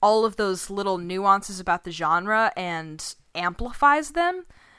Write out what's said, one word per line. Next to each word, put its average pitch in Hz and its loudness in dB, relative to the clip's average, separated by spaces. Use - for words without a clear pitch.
all 220 4
of 214 -2
those 190 -2
little 196 -2
nuances 190 2
about 180 -2
the 180 -10
genre 180 2
and 160 -8
amplifies 247 0
them. 349 -2